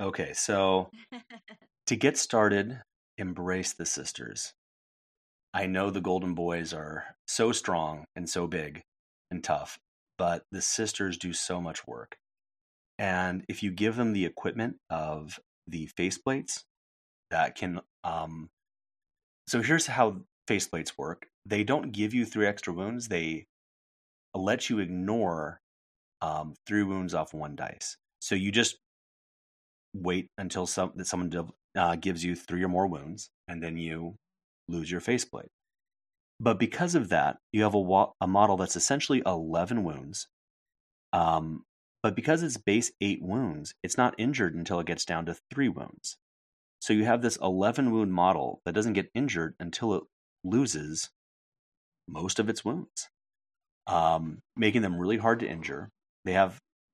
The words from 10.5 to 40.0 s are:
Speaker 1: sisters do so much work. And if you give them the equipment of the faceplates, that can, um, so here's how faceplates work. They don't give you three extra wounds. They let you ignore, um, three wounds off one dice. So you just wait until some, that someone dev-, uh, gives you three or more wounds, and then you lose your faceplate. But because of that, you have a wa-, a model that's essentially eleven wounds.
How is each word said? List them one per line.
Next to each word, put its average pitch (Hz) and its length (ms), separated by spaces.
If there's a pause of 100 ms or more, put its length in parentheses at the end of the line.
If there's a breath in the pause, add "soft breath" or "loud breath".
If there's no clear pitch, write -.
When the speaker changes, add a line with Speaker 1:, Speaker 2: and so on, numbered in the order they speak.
Speaker 1:
sisters 98 560
do 90 160
so 87 260
much 85 260
work. 58 300 (840)
And 92 520
if 98 140
you 101 60
give 107 280
them 117 160
the 98 100
equipment 92 540 (120)
of 78 500 (280)
the 80 200
faceplates, - 760 (680)
that 78 240
can, 87 260 (240)
um, 80 420 (960)
so 120 160
here's 160 260
how 113 340 (260)
faceplates 87 500
work. 76 300 (180)
They 104 200
don't 139 260
give 107 220
you 123 100
three 107 240
extra 101 240
wounds. 110 380
They 80 360 (880)
let 104 360
you 110 100
ignore, 90 800 (600)
um, 78 320 (120)
three 104 180
wounds 95 300
off 80 200
one 76 240
dice. - 400 (240)
So - 140
you 98 180
just 113 240 (1160)
wait 90 340 (100)
until 92 280
some, 92 300
that 95 120
someone 90 220
dev-, 85 220 (260)
uh, 87 200
gives 85 260
you 87 120
three 87 280
or 92 60
more 92 180
wounds, 78 420 (200)
and 85 120
then 82 160
you 82 380 (540)
lose 82 200
your 87 120
faceplate. - 480 (880)
But 110 200
because 170 360
of 120 140
that, 73 280 (140)
you 107 120
have 104 100
a 104 60
wa-, 95 400
a 98 80
model 98 300
that's 92 180
essentially 139 500
eleven 87 580
wounds. 73 440 (840)